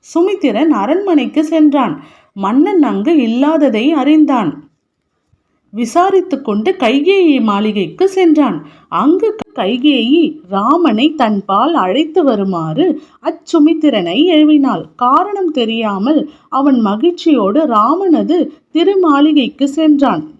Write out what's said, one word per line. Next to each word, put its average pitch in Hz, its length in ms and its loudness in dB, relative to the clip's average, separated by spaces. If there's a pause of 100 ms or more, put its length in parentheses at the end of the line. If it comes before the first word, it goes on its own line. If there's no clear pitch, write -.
சுமித்திரன் 311 680 -2
அரண்மனைக்கு 302 680 -2
சென்றான். 294 520 0 (400)
மன்னன் 285 480 0
அங்கு 214 360 0
இல்லாததை 254 720 0
அறிந்தான். 269 580 2 (1200)
விசாரித்து 349 680 0
கொண்டு 220 360 -2
கைகேயி 294 640 2
மாளிகைக்கு 208 680 -2
சென்றான். 302 480 2 (360)
அங்கு 359 360 0 (260)
கைகேயி 254 680 0 (280)
ராமனை 240 680 0
தன் 220 300 0
பால் 233 300 0
அழைத்து 294 500 0
வருமாறு 190 640 -2 (360)
அச்சுமித்திரனை 294 920 0 (140)
ஏவினாள். 294 540 2 (120)
காரணம் 359 540 0
தெரியாமல் 226 720 -2 (280)
அவன் 262 320 0
மகிழ்ச்சியோடு 233 880 0
ராமனது 302 720 0 (340)
திருமாளிகைக்கு 302 960 2
சென்றான். 277 540 0 (180)